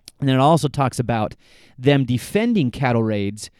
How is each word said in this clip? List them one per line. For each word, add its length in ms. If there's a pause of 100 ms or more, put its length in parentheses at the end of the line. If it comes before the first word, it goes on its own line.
(200)
And 100
then 60
it 60
also 260
talks 320
about 360 (420)
them 280
defending 640
cattle 320
raids 460 (100)